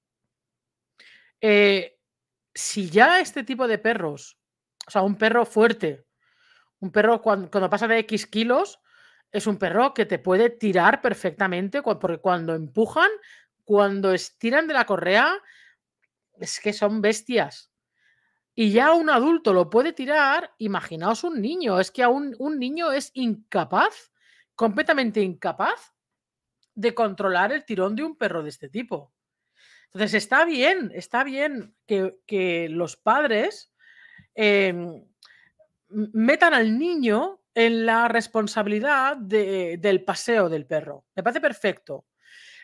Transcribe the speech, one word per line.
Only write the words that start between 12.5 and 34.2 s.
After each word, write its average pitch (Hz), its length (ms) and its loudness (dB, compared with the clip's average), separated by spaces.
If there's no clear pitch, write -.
empujan, 220 560 0
cuando 202 480 2
estiran 262 540 -2
de 302 80 -4
la 247 100 2
correa, 208 560 0
es - 200 -10
que 208 120 -4
son 208 300 -2
bestias. 214 720 -2
Y 214 160 2
ya 262 220 6
un 330 160 2
adulto 294 420 2
lo 175 180 4
puede 269 240 2
tirar, 285 680 0
imaginaos 190 640 -4
un 330 180 -4
niño, 247 380 -2
es 185 100 0
que 254 140 -2
aún 262 340 0
un 294 220 -6
niño 302 320 -4
es 277 240 -4
incapaz, 226 960 -2
completamente 233 680 0
incapaz 190 720 -4
de 226 180 -2
controlar 196 580 0
el 294 140 -4
tirón 202 300 -2
de 277 80 -6
un 320 120 -8
perro 170 280 -4
de 151 60 -10
este 143 200 -16
tipo. 180 440 -10
Entonces, 190 300 -4
está 254 300 2
bien, 311 480 0
está - 300 -4
bien 269 520 -6
que, 190 400 -2
que 175 420 -2
los 165 280 -6
padres, 254 760 0